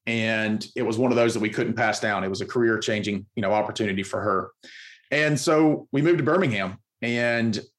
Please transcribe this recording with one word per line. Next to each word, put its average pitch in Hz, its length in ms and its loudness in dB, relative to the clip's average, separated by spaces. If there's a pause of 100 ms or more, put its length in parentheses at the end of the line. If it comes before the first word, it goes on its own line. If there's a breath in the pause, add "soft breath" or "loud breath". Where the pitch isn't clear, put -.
And 110 580 0 (120)
it 120 60 -2
was 110 160 -2
one 127 120 4
of 120 60 2
those 117 180 4
that 110 60 -2
we 107 100 0
couldn't 113 240 -2
pass 110 240 0
down. 104 240 -2
It 95 80 -2
was 98 120 -4
a - 40 -8
career-changing, 107 880 -2
you 117 80 -4
know, 98 100 0
opportunity 104 520 -2
for 98 180 -6
her. 95 300 -2 (580 loud breath)
And 151 280 0
so 156 520 2
we 139 100 0
moved 165 180 4
to 131 60 0
Birmingham, 113 540 0 (240)
and 117 580 0 (180)